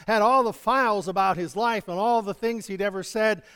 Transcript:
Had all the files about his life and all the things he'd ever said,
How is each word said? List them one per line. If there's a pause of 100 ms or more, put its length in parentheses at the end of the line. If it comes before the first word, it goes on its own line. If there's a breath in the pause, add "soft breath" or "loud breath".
Had
all
the
files
about
his
life
and
all
the
things
he'd
ever
said, (120 loud breath)